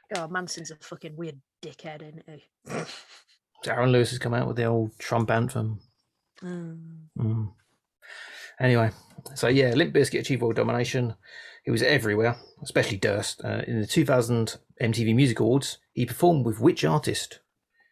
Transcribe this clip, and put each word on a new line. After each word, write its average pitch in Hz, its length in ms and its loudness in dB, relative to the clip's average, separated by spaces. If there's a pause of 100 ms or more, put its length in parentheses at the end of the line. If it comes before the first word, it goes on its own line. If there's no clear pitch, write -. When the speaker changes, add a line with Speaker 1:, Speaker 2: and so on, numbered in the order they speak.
(160)
Speaker 1:
Oh, 165 120 -6
Manson's 170 420 -8
a 156 60 -16
fucking 151 400 -18
weird 156 240 -12 (220)
dickhead, 156 400 -16
isn't 151 240 -20
he? 151 180 -20 (1300)
Speaker 2:
Aaron 123 220 2
Lewis 120 180 4
has 123 80 -6
come 120 160 -2
out 123 120 -2
with 117 100 -6
the 120 80 0
old 113 340 0
Trump 117 320 -2
anthem. 113 500 -2 (600)
Speaker 1:
Mm. 170 360 -10 (400)
Speaker 2:
Mm. 110 340 -2 (1080)
Anyway, 120 300 6 (440)
so - 140 0
yeah, 131 260 6
Limp 147 200 4
Bizkit 139 260 4
achieved 123 220 0
world 113 140 0
domination. 120 580 0 (500)
He - 60 -4
was 117 120 2
everywhere, 117 540 2 (260)
especially - 340 0
Durst. 104 480 -2
Uh, 107 220 -4
in 117 140 -2
the 101 60 -2
two 156 200 2
thousand 117 500 2 (240)
M 113 120 2
T 113 120 0
V 110 80 4
Music 123 280 4
Awards, 123 380 0 (140)
he 127 140 -2
performed 160 400 2
with 113 140 -2
which - 240 4
artist? - 560 -2 (520)